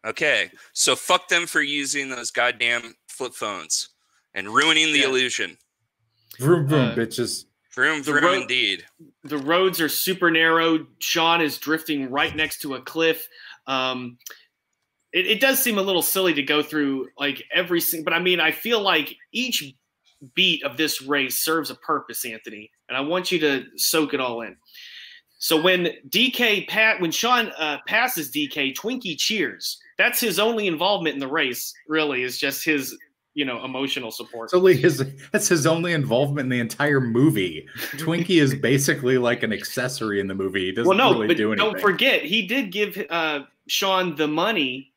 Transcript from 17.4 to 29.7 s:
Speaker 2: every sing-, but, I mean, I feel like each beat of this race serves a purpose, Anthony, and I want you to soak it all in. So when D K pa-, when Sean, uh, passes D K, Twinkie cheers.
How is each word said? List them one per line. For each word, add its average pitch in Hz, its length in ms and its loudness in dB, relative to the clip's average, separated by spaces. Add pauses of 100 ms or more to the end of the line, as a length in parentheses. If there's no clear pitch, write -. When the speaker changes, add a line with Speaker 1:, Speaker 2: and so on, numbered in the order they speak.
Speaker 2:
every 175 280 0
sing-, 160 240 -4
but, 165 100 0
I 170 60 2
mean, 180 200 2
I 156 120 2
feel 226 280 0
like 170 360 0 (160)
each 220 420 -4 (600)
beat 180 300 2
of 127 120 -6
this 147 260 -2
race 135 360 -2
serves 160 320 -2
a 131 40 -10
purpose, 143 500 -6
Anthony, 110 460 -14 (180)
and 127 80 -6
I 131 40 -2
want 175 320 -2
you 175 80 0
to 139 240 2 (120)
soak 151 380 0
it 131 60 -2
all 117 220 -4
in. 101 140 -14 (840)
So 160 200 2
when 180 300 2 (180)
D 247 240 2
K 214 320 0
pa-, 220 340 2
when 170 140 -2
Sean, 233 460 0
uh, 151 280 -4
passes 208 440 -2
D 147 180 -4
K, 139 240 -2
Twinkie 208 440 -6
cheers. 151 640 -4 (200)